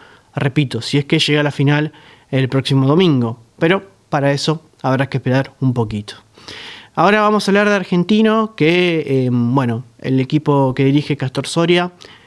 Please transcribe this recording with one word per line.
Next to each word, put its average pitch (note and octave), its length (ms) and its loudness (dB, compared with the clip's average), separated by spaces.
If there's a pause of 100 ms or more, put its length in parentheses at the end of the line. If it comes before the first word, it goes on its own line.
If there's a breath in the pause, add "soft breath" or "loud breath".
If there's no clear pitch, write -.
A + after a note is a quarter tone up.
(360 loud breath)
repito, B2 460 -2
si - 180 -2
es C#3+ 60 -2
que E3 120 -6
llega D3+ 240 0
a - 20 0
la D3 80 -2
final D3 400 0 (380 loud breath)
el C3+ 200 -2
próximo C3+ 380 0
domingo, C#3 520 2 (180)
pero F#3 240 2 (280)
para C#3+ 220 0
eso D3+ 300 -2 (220)
habrá C3 260 0
que - 80 -4
esperar C3 420 -2
un C3 140 0
poquito. A2 400 -6 (800 loud breath)
Ahora G3+ 280 2
vamos G#3 260 0
a G3 40 2
hablar G#3 180 2
de G#3 60 2
Argentino, G#3+ 800 0
que, E3 520 0
eh, C3 240 0
bueno, A#2+ 540 0 (160)
el C3 180 0
equipo C#3 560 0
que C#3 80 0
dirige C#3+ 340 0
Castor - 300 -6
Soria F3 460 0 (340 loud breath)